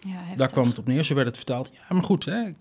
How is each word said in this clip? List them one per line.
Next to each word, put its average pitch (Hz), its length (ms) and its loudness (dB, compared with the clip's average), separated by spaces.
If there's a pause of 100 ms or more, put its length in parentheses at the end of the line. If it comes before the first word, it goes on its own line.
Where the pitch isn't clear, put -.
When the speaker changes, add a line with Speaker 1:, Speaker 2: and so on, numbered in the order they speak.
Speaker 1:
Ja, 190 140 -12
heftig. 180 220 -10
Speaker 2:
Daar 131 160 2
kwam 127 160 4
het 120 100 0
op 113 80 -6
neer, 131 160 2
zo 151 120 0
werd 135 120 4
het 120 100 -6
vertaald. 127 360 -6
Ja, - 220 -6
maar 180 100 4
goed, 185 200 2
hè, 226 180 -2 (180)